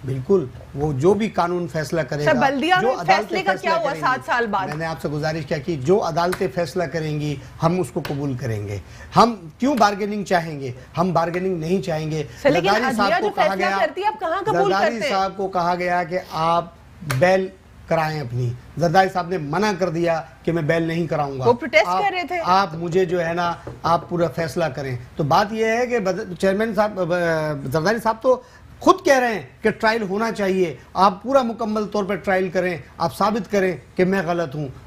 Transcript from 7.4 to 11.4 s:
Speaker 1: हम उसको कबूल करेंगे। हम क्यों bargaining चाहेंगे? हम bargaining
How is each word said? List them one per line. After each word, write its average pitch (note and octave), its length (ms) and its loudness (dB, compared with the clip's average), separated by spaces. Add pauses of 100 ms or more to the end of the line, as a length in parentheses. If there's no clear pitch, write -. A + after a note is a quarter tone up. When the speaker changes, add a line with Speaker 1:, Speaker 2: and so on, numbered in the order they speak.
Speaker 1:
हम E3+ 200 2
उसको E3+ 200 -4
कबूल C#3+ 360 -4
करेंगे। G#2 460 -6 (320)
हम F#3+ 460 4
क्यों C#4 160 2
bargaining G3+ 480 0
चाहेंगे? D#3 500 -2 (220)
हम F3 160 2
bargaining F3 480 0